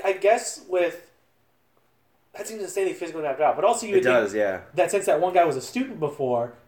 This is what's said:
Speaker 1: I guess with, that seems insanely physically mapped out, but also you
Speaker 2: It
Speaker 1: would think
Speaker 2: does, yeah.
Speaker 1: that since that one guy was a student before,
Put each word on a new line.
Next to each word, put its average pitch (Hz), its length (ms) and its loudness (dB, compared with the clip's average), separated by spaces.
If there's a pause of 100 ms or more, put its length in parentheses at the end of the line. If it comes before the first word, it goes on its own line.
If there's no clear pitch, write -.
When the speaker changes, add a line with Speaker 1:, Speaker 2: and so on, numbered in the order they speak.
Speaker 1:
I 196 80 2
guess 196 560 0
with, 175 420 -2 (1200)
that 214 140 -12
seems 220 140 -10
insanely 185 320 -4
physically 160 300 -8
mapped 139 180 -2
out, 143 140 4
but 160 100 2
also 240 200 2
you 208 80 -2
Speaker 2:
It - 40 6
Speaker 1:
would - 80 4
think 127 100 6
Speaker 2:
does, 104 200 2
yeah. 98 260 0 (140)
Speaker 1:
that 175 160 2
since 196 160 0
that 156 120 4
one 180 140 0
guy 180 100 6
was 151 120 0
a 131 60 -6
student 247 380 -6
before, 123 540 -2 (140)